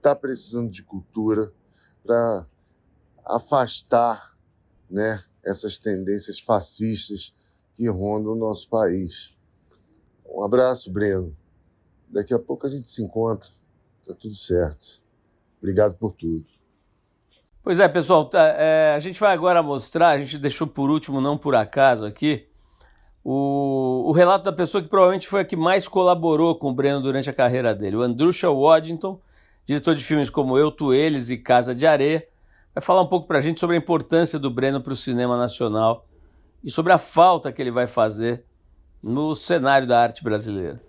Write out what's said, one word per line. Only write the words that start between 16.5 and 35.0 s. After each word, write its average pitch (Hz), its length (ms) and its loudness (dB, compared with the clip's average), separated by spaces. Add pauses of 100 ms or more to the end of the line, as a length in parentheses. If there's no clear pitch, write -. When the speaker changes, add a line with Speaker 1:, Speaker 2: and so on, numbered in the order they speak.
Speaker 2:
Pois 175 160 0
é, 196 80 8
pessoal, 160 380 4
tá, 175 180 2 (160)
é, 156 380 4
a - 20 -2
gente 175 220 -8
vai 208 120 4
agora 175 300 2
mostrar, 147 460 0
a 147 100 4
gente 143 200 -8
deixou 143 280 -4
por 139 240 -2
último, 147 300 -2
não 143 160 0
por 147 180 -4
acaso 117 520 2
aqui, 147 400 -4 (760)
o, 135 840 -2
o 160 40 2
relato 180 320 6
da 190 80 -2
pessoa 170 300 -2
que 156 60 -12
provavelmente 190 400 4
foi 196 120 -2
a 185 40 0
que - 120 -6
mais 180 300 0
colaborou 165 720 2
com 143 120 -4
o 127 40 -4
Breno 139 280 0
durante 135 260 -2
a 131 40 -8
carreira 123 420 2
dele, 98 220 -4
o 113 40 0
Andrusha 139 500 0
Waddington, 160 680 2 (460)
diretor 147 280 0
de 143 80 -6
filmes 147 280 -2
como 131 260 0
Eu, 151 140 4
Tu, 147 240 0
Eles 143 340 0
e 123 80 -4
Casa 123 380 2
de 127 120 0
Areia, 156 400 2 (480)
vai - 80 -8
falar 185 200 2
um 170 60 0
pouco 175 200 -2
pra 151 120 2
gente 160 200 -2
sobre 170 160 0
a - 20 2
importância 165 600 0
do 139 120 -4
Breno 131 300 -2
pro 131 160 -8
cinema 123 400 -2